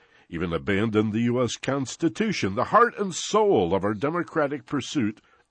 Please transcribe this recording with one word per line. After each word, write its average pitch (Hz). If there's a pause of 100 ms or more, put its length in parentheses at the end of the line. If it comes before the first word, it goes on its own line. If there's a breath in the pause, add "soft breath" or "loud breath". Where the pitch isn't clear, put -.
(280 soft breath)
even 85
abandoned 104
the 113
U 120
S 117
Constitution, 139
the 104
heart 226
and 196
soul 156
of 95
our 107
democratic 147
pursuit 131 (300 soft breath)